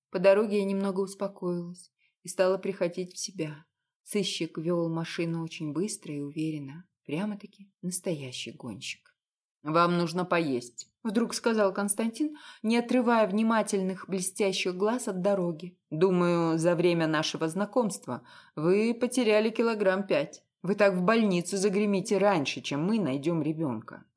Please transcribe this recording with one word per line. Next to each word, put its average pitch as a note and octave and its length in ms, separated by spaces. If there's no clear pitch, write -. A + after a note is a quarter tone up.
По F#3+ 80
дороге G3+ 400
я G3 60
немного G3 360
успокоилась F3+ 920
и F3 60
стала F#3 280
приходить F#3 560
в - 60
себя. D#3 480
Сыщик - 520
вёл E3+ 320
машину E3 540
очень D#3+ 300
быстро E3+ 420
и C#3+ 60
уверенно. D3+ 680
Прямо-таки G3+ 640
настоящий D3 680
гонщик. - 640
«Вам E3+ 360
нужно E3+ 260
поесть», D3+ 640
вдруг A3+ 300
сказал G#3+ 380
Константин, A3+ 640
не A3+ 160
отрывая A#3 500
внимательных G3+ 800
блестящих F#3+ 680
глаз G#3+ 320
от F#3+ 140
дороги. F3 580
«Думаю, E3+ 680
за E3+ 160
время E3+ 320
нашего D#3 400
знакомства G3 760
вы G3+ 380
потеряли A3+ 560
килограмм G#3 560
пять». - 360
Вы F#3+ 100
так G3+ 200
в F3+ 80
больницу G3 560
загремите G3+ 600
раньше, F3+ 440
чем D3 220
мы A3 140
найдём D3+ 440
ребёнка. D3+ 600